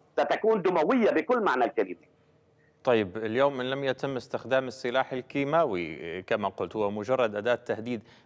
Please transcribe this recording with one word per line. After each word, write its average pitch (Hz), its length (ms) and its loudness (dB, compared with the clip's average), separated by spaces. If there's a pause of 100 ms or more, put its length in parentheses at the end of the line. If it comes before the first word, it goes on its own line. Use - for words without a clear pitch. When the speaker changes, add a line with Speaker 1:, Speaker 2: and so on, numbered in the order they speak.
(120)
Speaker 1:
ستكون 175 500 2
دموية 185 480 4
بكل 156 300 2
معنى 131 240 2
الكلمة. 95 480 -4 (720)
Speaker 2:
طيب، 107 320 2
اليوم 127 440 0
إن 127 100 -4
لم 139 140 -4
يتم 135 320 -2
استخدام 127 500 -2
السلاح 127 460 -2
الكيماوي، 95 1080 -2
كما 104 260 -2
قلت، 95 280 -6
هو 104 140 0
مجرد 107 460 0
أداة 113 180 0
تهديد، 110 480 -4 (240)